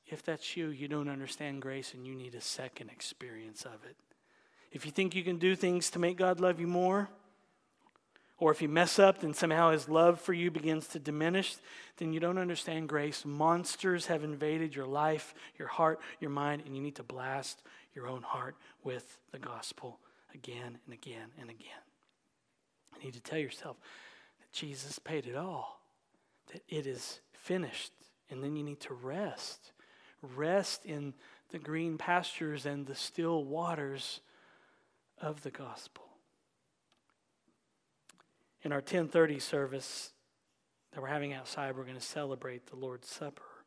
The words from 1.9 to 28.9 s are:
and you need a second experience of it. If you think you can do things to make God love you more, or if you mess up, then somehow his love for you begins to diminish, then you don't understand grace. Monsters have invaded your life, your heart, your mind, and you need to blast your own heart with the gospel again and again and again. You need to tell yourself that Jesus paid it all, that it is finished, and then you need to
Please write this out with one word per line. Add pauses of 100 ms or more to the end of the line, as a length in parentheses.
and
you
need
a
second
experience
of
it. (760)
If
you
think
you
can
do
things
to
make
God
love
you
more, (1300)
or
if
you
mess
up,
then
somehow
his
love
for
you
begins
to
diminish, (400)
then
you
don't
understand
grace.
Monsters
have
invaded
your
life, (240)
your
heart, (180)
your
mind,
and
you
need
to
blast (300)
your
own
heart (260)
with (140)
the
gospel (320)
again
and
again
and
again. (1200)
You
need
to
tell
yourself (640)
that
Jesus
paid
it
all, (720)
that
it
is (100)
finished, (360)
and
then
you
need
to